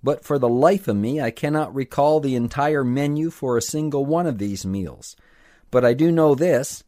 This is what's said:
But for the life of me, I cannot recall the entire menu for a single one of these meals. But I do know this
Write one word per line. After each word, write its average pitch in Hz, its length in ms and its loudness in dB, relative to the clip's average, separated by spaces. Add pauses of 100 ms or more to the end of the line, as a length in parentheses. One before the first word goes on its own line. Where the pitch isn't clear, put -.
But 139 220 -2
for 147 120 -2
the 123 120 2
life 151 400 2
of 104 80 0
me, 127 240 -2
I 117 100 -2
cannot 147 420 -4
recall 143 460 0
the 139 160 -2
entire 143 480 -2
menu 143 460 -2
for 127 260 -4
a 113 60 2
single 147 440 -4
one 165 220 0
of 120 120 -4
these 101 260 -6
meals. 92 500 -8 (560)
But 123 140 2
I 120 80 6
do 156 180 4
know 156 240 4
this 147 520 0